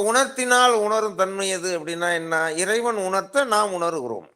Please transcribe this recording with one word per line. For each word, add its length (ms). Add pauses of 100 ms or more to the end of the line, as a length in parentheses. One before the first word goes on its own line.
உணர்த்தினால் 720
உணரும் 420
தன்மை 340
எது 240
அப்படின்னா 400
என்ன? 380
இறைவன் 440
உணர்த்த 500
நாம் 280
உணர்கிறோம். 640